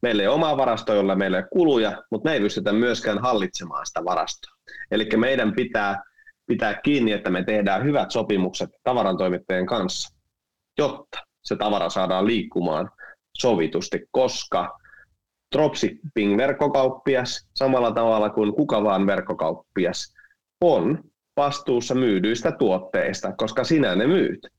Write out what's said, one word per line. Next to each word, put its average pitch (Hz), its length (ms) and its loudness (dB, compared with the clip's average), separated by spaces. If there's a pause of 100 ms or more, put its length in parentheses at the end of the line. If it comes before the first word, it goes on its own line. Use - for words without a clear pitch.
meillä 110 220 0
ei 98 40 2
ole 123 80 4
omaa 151 220 2
varastoa, 117 380 2
jolla 98 200 4
meillä 95 220 2
ei 95 60 -2
ole - 80 -14
kuluja, 127 600 2
mutta 208 180 -2
me 160 40 0
ei 135 60 0
pystytä 101 340 0
myöskään 110 460 0
hallitsemaan 92 640 -2
sitä 82 200 -6
varastoa. 85 500 -4 (360)
Elikkä 110 260 0
meidän 120 360 2
pitää 104 480 -2 (460)
pitää 110 260 0
kiinni, 120 380 2
että 98 180 -2
me 92 140 0
tehdään 101 400 0
hyvät 139 280 0
sopimukset 95 580 -2 (140)
tavarantoimittajien 92 840 0
kanssa, 95 500 -6 (600)
jotta - 420 -4 (240)
se - 120 -4
tavara 104 340 0
saadaan 92 360 0
liikkumaan 90 640 -2 (480)
sovitusti, 87 600 0 (120)
koska - 680 -2 (760)
dropshipping-verkkokauppias, 131 2000 0
samalla 127 360 2
tavalla 110 380 2
kuin 104 240 0
kuka 107 300 0
vaan 98 240 2
verkkokauppias, 90 1080 -2 (480)
on 151 420 2 (340)
vastuussa 135 580 0
myydyistä 113 560 0
tuotteista, 95 840 -2
koska - 260 -2
sinä 123 320 2
ne 107 120 2
myyt. 170 320 2 (200)